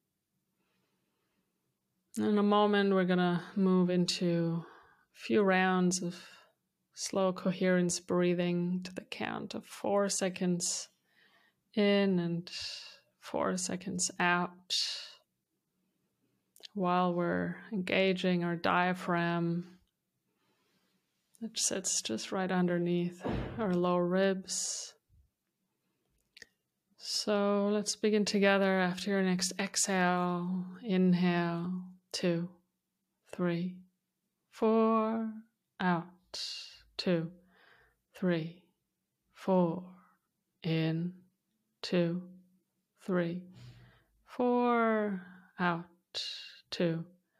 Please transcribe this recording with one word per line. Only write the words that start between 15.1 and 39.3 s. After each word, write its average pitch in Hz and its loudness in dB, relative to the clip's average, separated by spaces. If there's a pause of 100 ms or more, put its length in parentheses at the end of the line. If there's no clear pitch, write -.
While 180 2
we're 175 -2 (160)
engaging 185 0
our 170 -2
diaphragm, 175 0 (1700)
which 220 -8
sits - -2
just - -6
right 190 -2
underneath 175 0 (320)
our 202 0
lower 175 2
ribs. 190 -2 (2000)
So 202 0
let's 208 -2
begin 214 2
together 196 4
after 185 0
your 196 2
next 185 0
exhale. 180 0 (160)
Inhale, 180 2 (300)
two, 175 0 (840)
three, 180 -2 (720)
four, 220 0 (480)
out, 175 2 (920)
two, 165 0 (840)
three, 170 -2 (680)